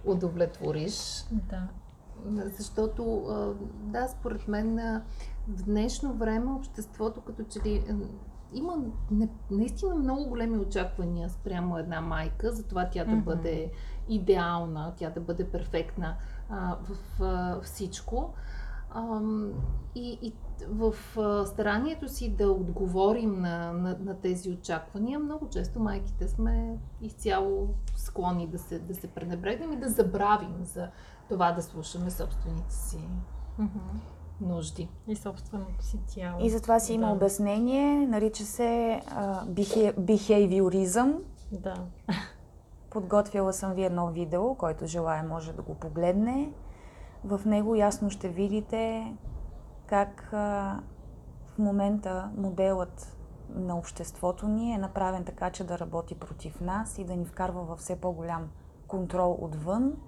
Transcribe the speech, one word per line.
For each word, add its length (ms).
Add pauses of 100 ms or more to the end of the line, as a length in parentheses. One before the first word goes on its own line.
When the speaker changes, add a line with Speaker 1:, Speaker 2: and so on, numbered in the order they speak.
Speaker 1:
удовлетвориш. 1300
Speaker 2:
Да. 380 (880)
Speaker 1:
Защото, 720
а, 260 (360)
да, 180
според 400
мен, 300
а, 240 (460)
в 140
днешно 520
време 380
обществото 680
като 240
че 160
ли, 300
а, 40 (580)
има 240 (340)
не-, 180 (220)
наистина 440
много 340
големи 300
очаквания 720
спрямо 480
една 220
майка, 520
за 100
това 280
тя 140
да 60
Speaker 2:
Мгм. 140
Speaker 1:
бъде 460 (380)
идеална, 880
тя 140
да 100
бъде 300
перфектна, 680 (340)
а, 320
в, 400
а, 380
всичко. 680 (600)
Ам, 640 (420)
и, 280
и 100 (360)
в, 260 (240)
а, 280
старанието 640
си 280
да 140
отговорим 880
на, 320
на, 280
на 200
тези 300
очаквания, 680
много 300
често 320
майките 480
сме 500 (220)
изцяло 680 (280)
склонни 500
да 120
се, 200
да 160
се 120
пренебрегнем 680
и 40
да 120
забравим 680 (100)
за 260 (380)
това 240
да 100
слушаме 480
собствените 640
си 340 (500)
Speaker 2:
Мгм. 200 (640)
Speaker 1:
нужди. 480 (180)
Speaker 2:
И 100
собственото 680
си 140 (160)
тяло. 260
Speaker 3:
И 100
за 120
това 180
си 120
има 140
Speaker 2:
Да. 60
Speaker 3:
обяснение, 920
нарича 380
се, 560 (100)
а, 360
бихе-, 520
бихейвиоризъм. 1160 (380)
Speaker 2:
Да. 220 (1160)
Speaker 3:
Подготвила 600
съм 220
ви 100
едно 220
видео, 480
който 320
желая 360
може 300
да 100
го 120
погледне. 800 (720)
В 220
него 280
ясно 360
ще 180
видите 840 (720)
как, 460
а, 480 (640)
в 120
момента 760
моделът 800 (340)
на 280
обществото 720
ни 260
е 40
направен 460
така, 260
че 140
да 140
работи 360
против 460
нас 380
и 60
да 120
ни 80
вкарва 380
във 160
все 180
по-голям 520 (380)
контрол 540
отвън 520 (160)